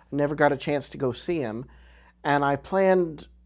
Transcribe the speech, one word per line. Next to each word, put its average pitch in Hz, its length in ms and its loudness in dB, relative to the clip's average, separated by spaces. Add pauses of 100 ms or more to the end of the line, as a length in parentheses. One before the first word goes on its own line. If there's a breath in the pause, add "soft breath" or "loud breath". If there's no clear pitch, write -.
(120 loud breath)
never 147 240 0
got 143 160 6
a 135 60 -2
chance 143 320 -4
to - 100 -14
go 147 120 0
see - 280 -4
him. 117 260 -6 (580 soft breath)
And 143 220 2
I 139 100 2
planned 185 720 0 (180)